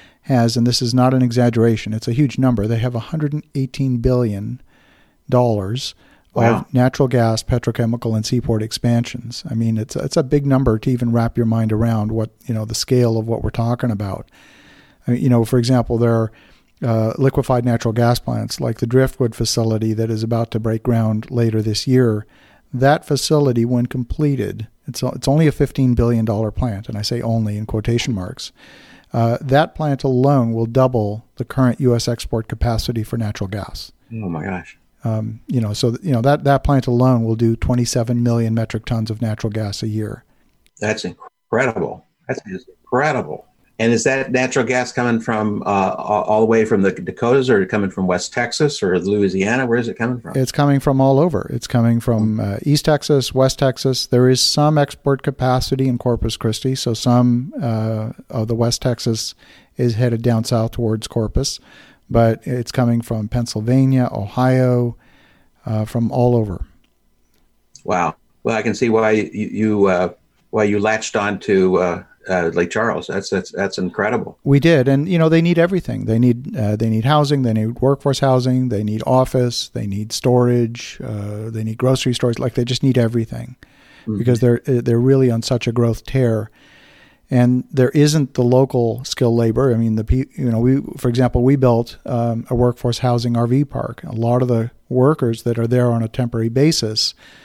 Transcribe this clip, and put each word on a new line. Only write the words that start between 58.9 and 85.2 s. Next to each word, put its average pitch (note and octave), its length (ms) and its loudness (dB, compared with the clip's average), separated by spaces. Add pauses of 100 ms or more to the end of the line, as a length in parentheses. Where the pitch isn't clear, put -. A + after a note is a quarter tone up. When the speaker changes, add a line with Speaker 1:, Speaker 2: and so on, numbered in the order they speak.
Speaker 1:
is A#2+ 180 0
headed A#2 260 0
down A#2 220 2
south A#2 300 0
towards A2 340 -2
Corpus, A#2 520 -2 (480)
but A2+ 380 2
it's B2 260 -4
coming A#2 300 2
from A2 280 -6
Pennsylvania, B2 800 0
Ohio, B2 840 0 (680)
uh, A2 200 -2
from A#2 260 -2
all B2 240 2
over. G#2 300 -2 (1200)
Speaker 2:
Wow. F2 320 -2 (280)
Well, A2+ 120 0
I A2 60 -2
can G#2+ 140 -2
see A#2+ 140 0
why A2 220 2
you, G#2+ 200 2
you, G#2 560 0
uh, F2+ 260 0 (380)
why G#2+ 140 2
you G#2 140 0
latched A2 360 -2
on G2+ 240 -2
to, F#2 380 2
uh, F2 260 0 (260)
uh, F2+ 240 0
Lake F2 180 0
Charles. G#2+ 360 -2
That's, - 220 -6
that's, F#2 220 -4
that's F#2+ 260 -4
incredible. G2+ 680 -4
Speaker 1:
We C#3 160 4
did. C#3+ 280 4
And, C#3 200 2
you F#3 100 0
know, D#3+ 120 4
they E3 120 4
need E3+ 160 2
everything. E3 480 0
They A2 140 2
need, B2 360 2
uh, G#2+ 200 -2
they A2+ 140 -2
need A2 160 0
housing, D3 380 2
they A#2 100 0
need A2 280 -2
workforce C3+ 380 0
housing, B2+ 500 2
they G#2 140 -2
need G#2+ 220 -4
office, B2+ 640 0
they A2+ 180 -8
need G#2+ 240 -6
storage, A#2+ 920 0
uh, G#2 460 -8
they A2 140 -6
need A2 140 -6
grocery B2+ 360 2
stores. A#2 260 -2
Like, B2 160 -2
they B2 100 0
just B2 180 -2
need B2+ 140 4
everything A#2+ 580 -2 (460)
Speaker 2:
Mm-hmm. G#2+ 160 -6
Speaker 1:
because A#2+ 220 2
they're, A#2+ 280 4
uh, B2 140 2
they're A#2 180 2
really C3 300 4